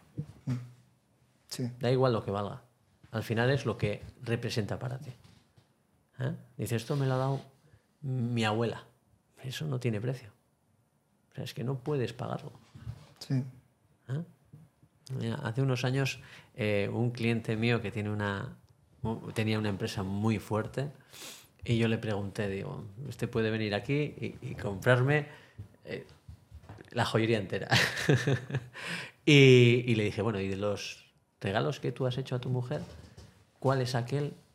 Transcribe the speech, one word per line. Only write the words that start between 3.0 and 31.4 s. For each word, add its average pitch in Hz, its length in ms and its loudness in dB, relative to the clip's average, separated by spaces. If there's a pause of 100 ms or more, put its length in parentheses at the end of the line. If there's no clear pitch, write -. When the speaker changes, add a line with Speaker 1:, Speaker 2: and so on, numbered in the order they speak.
Speaker 2:
Al 110 120 -2
final 117 280 2
es 139 140 0
lo 113 140 -2
que 104 240 -2 (200)
representa 117 560 -2
para 127 200 -6
ti. 147 120 -12 (1080)
¿Eh? 131 140 -4 (260)
Dice, 117 180 -2
"Esto 113 180 -2
me 139 120 0
lo 131 80 2
ha - 20 2
dado 131 240 0 (640)
mi 123 420 0
abuela". 110 400 0 (580)
Eso 131 240 -8
no 135 140 -4
tiene 117 180 0
precio. 127 300 -6 (1040)
O - 20 -20
sea, - 100 -8
es 117 100 -10
que - 100 -6
no 135 140 -2
puedes 131 340 -2
pagarlo. 113 400 -6 (680)
Speaker 1:
Sí. 135 240 0 (640)
Speaker 2:
¿Eh? 139 140 -4 (960)
Mira, 113 180 -2
hace 113 260 -2
unos 131 240 2
años, 131 340 0 (340)
eh, 107 380 0
un 117 200 2
cliente 117 440 0
mío 117 240 2
que 104 100 -6
tiene 104 200 -4
una, 104 480 -4 (440)
u-, 110 300 -6
tenía 110 260 0
una 107 120 0
empresa 101 320 -4
muy 101 360 0
fuerte 110 520 -4 (720)
y 117 140 2
yo 113 100 4
le 110 80 2
pregunté, 104 540 -4
digo, 98 340 -6 (240)
"¿Usted 120 220 -6
puede 113 200 0
venir 110 240 -2
aquí 104 200 -2 (260)
y, - 220 -6
y 127 120 -10
comprarme, 127 720 4 (580)
eh, - 200 -10 (840)
la 113 160 0
joyería 110 320 2
entera?". 95 320 -6
<laughs> - 680 2 (840)
Y, 127 640 10
y 120 80 4
le 107 100 2
dije, 101 180 0
"Bueno, 104 180 0
y 98 80 -2
de 98 80 -2
los 101 480 -4 (360)